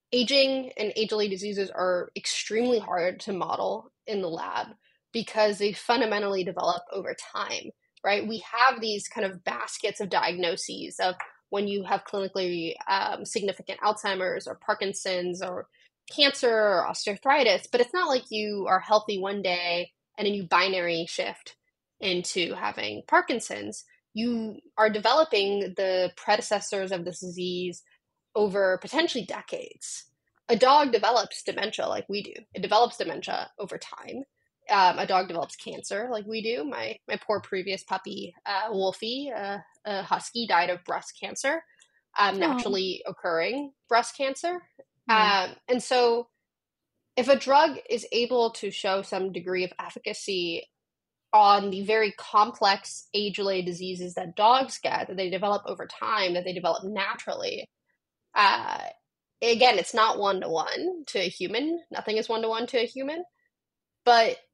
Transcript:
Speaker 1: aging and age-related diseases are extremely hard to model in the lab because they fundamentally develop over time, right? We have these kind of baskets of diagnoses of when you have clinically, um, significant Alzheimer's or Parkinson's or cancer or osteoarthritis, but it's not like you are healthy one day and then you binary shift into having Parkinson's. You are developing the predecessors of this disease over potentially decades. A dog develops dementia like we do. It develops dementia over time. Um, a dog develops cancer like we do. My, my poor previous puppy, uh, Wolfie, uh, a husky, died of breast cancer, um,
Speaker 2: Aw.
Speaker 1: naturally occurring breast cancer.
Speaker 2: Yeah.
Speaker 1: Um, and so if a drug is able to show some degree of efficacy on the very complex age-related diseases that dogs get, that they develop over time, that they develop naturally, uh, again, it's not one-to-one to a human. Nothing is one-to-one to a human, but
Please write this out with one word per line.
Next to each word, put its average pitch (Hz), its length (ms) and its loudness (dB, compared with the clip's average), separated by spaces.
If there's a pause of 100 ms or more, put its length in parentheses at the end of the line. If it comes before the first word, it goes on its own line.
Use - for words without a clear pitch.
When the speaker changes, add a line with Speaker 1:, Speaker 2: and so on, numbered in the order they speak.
(120)
Speaker 1:
aging 262 640 4
and 214 180 -4
age-related 214 400 0
diseases 196 340 -4
are 180 460 -2
extremely 233 640 0
hard 185 420 -2
to 208 120 -6
model 196 580 -4 (160)
in 208 140 -4
the 175 80 -2
lab - 380 -6 (460)
because 214 460 0
they 208 140 0
fundamentally 208 720 0
develop 175 480 -2
over 190 240 -8 (200)
time, - 340 -8 (340)
right? 202 240 0
We 214 240 -8
have 240 280 4
these 214 300 -4
kind 214 200 -2
of 180 140 -12
baskets - 560 -4
of 202 100 -6
diagnoses 180 920 -2
of 185 160 0 (340)
when 202 180 0
you 202 160 -2
have 190 220 -2
clinically, 185 680 -2 (140)
um, 202 360 0
significant 196 560 -4
Alzheimer's 190 640 0
or 113 80 -10
Parkinson's 185 840 -4
or 180 260 -8 (420)
cancer 277 400 2
or 208 400 4
osteoarthritis, 247 800 2
but 240 120 4
it's 247 120 -2
not 359 140 0
like 262 240 0
you 208 380 -2
are 185 100 6
healthy 214 400 2
one 196 220 -2
day 175 500 0 (260)
and 208 80 -2
then 202 80 2
you 202 100 -4
binary 175 640 2
shift - 460 -6 (440)
into 180 540 -2
having 202 540 -6
Parkinson's. 220 800 0 (280)
You 220 460 -4 (180)
are 220 120 6
developing 202 840 4
the 185 400 0
predecessors 202 760 0
of 175 140 -4
this 175 140 -10
disease 180 640 -6 (540)
over 196 460 2
potentially 294 440 -2
decades. - 800 -12 (420)
A 240 80 2
dog 269 360 8
develops 214 520 2
dementia - 440 -4
like - 200 -4
we 202 160 -6
do. - 100 -14 (200)
It 190 80 -8
develops 214 360 4
dementia 170 520 -4 (100)
over 185 180 -10
time. - 460 -14 (460)
Um, 190 300 6
a 190 80 -2
dog 190 200 2
develops 165 280 -6
cancer - 560 -8
like 214 140 -6
we 220 160 -6
do. 233 220 -2
My, 240 340 -8 (100)
my 214 100 -4
poor 202 240 -2
previous 190 420 -6
puppy, 196 500 -8 (120)
uh, 208 260 -2
Wolfie, 220 640 -2
uh, 202 220 -6 (280)
a 196 180 -4
husky, 208 420 -4
died 175 240 2
of 180 140 -4
breast - 360 -8
cancer, 269 440 -4 (560)
um, 202 160 4
Speaker 2:
Aw. - 20 -4
Speaker 1:
naturally 202 720 0
occurring 196 640 -2 (180)
breast 233 260 4
cancer. 339 460 -4 (480)
Speaker 2:
Yeah. 208 380 4
Speaker 1:
Um, - 80 -12 (120)
and 247 160 0
so 240 440 2 (880)
if 240 100 2
a 277 80 8
drug 277 420 4 (120)
is 226 240 -2
able 233 380 2
to 208 200 -8
show 196 300 0
some 190 320 -4
degree 180 320 -2
of 175 140 -8
efficacy 180 880 -6 (640)
on 202 380 8
the 190 120 -4
very 214 340 2
complex 208 960 2
age-related 196 520 -2
diseases 180 480 -6
that 180 240 -8
dogs 247 440 4
get, - 260 -2
that 185 100 -10
they 185 120 -2
develop 202 360 0
over - 220 -8
time, 208 480 0
that 180 100 -2
they 180 80 -4
develop 175 320 -2
naturally, 202 800 -6 (720)
uh, 208 420 2 (640)
again, 233 360 6
it's 170 160 -2
not 220 260 4
one-to-one 196 880 -2
to 214 120 -2
a 175 80 0
human. 247 540 -4 (100)
Nothing - 260 -2
is 214 120 -2
one-to-one 226 380 -2
to 262 100 -2
a 233 80 2
human, 277 400 -6 (800)
but 233 320 6 (160)